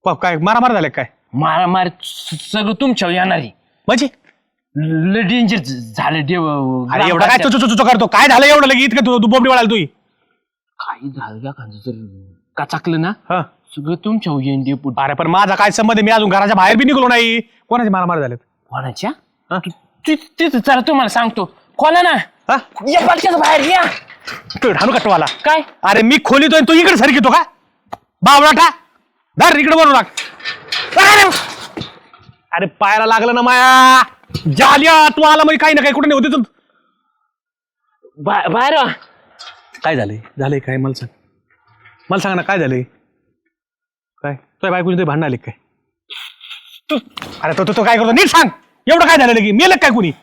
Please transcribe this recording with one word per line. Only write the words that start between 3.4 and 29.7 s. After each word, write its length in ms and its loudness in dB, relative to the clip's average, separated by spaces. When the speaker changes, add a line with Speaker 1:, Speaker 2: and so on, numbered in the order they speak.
Speaker 1:
म्हणजे? 200 -2
Speaker 2:
लय 460 -4
डेंजर 360 -2
झ-, 400 -12
झालं 280 -4
देव, 200 -4
Speaker 1:
अरे 640 -4
एवढा 160 0
काय 120 2
Speaker 2:
ग्रामपंचायत. 140 0
Speaker 1:
चुचू 160 0
चुचू 160 0
करतो? 240 2
काय 200 4
झालं 180 4
एवढं 220 4
लगेच 260 0
इतकं 120 0
तू, 140 0
तू 80 0
बोबडी 220 2
वळाला 200 2
तू 60 -2
ही? 100 -2
Speaker 2:
काही 300 -14
झालं 420 -14
का 140 -18
जर 600 -18
कचाकलं 440 -6
ना, 120 -6
Speaker 1:
हा. 140 -4
Speaker 2:
सगळं 200 -8
तुमच्यावर 460 -6
येईन 220 -4
डेपुटी. 400 -6
Speaker 1:
अरे 100 -4
पण 140 -4
माझा 280 0
काय 160 0
संबंध 260 0
आहे? 80 0
मी 60 0
अजून 180 0
घराच्या 260 0
बाहेर 220 2
बी 80 2
निघलो 220 0
नाही. 340 0
कोणाचे 480 -6
मारामार 300 -2
झालेत? 180 -8
Speaker 2:
कोणाच्या? 400 -10
Speaker 1:
हा? 80 -6
Speaker 2:
तू, 120 -12
ति-, 320 -6
तिथं 200 -2
चला 220 0
तुम्हाला 260 0
सांगतो. 460 -4
खोला 240 2
ना. 120 2
Speaker 1:
हा? 80 0
Speaker 2:
या 120 2
पलक्याच्या 380 0
बाहेर 240 2
या. 220 0
Speaker 1:
तू 60 0
हाणू 220 0
का 60 -2
टोला? 280 0
Speaker 2:
काय? 360 -2
Speaker 1:
अरे 180 2
मी 240 2
खोलीतोय 340 2
आणि 80 2
तू 60 2
इकडे 220 4
सरकी 240 2
तो 120 2
का? 120 4
बावळाटा. 480 6
धर 180 4
इकडे 180 2